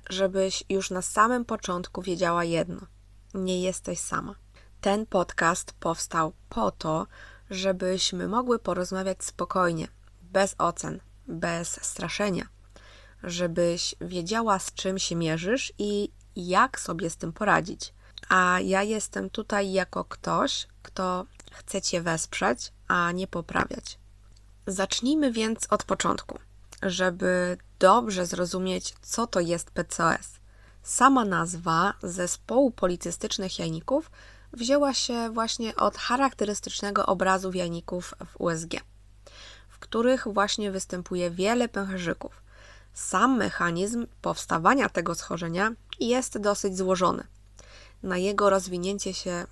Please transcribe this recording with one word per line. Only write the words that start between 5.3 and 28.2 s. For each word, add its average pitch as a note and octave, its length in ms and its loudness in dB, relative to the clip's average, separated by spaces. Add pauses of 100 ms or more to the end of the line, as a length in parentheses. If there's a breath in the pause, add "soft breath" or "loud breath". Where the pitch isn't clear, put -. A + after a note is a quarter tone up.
powstał E3 600 -2 (160)
po A3 220 0
to, D#3+ 360 -2 (440 loud breath)
żebyśmy F#3 800 0
mogły A#3+ 300 2
porozmawiać F#3 680 -2
spokojnie, F3 640 0 (340)
bez F#3+ 360 2
ocen, E3 420 -2 (260)
bez E3+ 600 -4
straszenia. F#3 600 -2 (760 loud breath)
Żebyś F3 800 0
wiedziała, F#3+ 580 0
z - 160 -8
czym F#3+ 240 -2
się - 180 -2
mierzysz E3+ 640 0
i G#3 340 0 (240)
jak F#3 440 2
sobie E3 300 -4
z - 60 -12
tym E3 160 -6
poradzić. E3+ 640 0 (340 loud breath)
A F#3 320 6
ja F#3+ 220 2
jestem G3+ 480 -4
tutaj G3+ 420 -2
jako F#3 320 0
ktoś, - 640 -2 (140)
kto F#3 440 -4 (260)
chce - 300 -8
Cię F3 200 0
wesprzeć, F3 720 -2 (160)
a F3 240 2
nie F#3 140 -2
poprawiać. - 720 -6 (680)
Zacznijmy A#3+ 640 2
więc A3 380 -2
od G#3 140 2
początku, - 540 -2 (440)
żeby F3+ 760 0 (200)
dobrze G3 480 6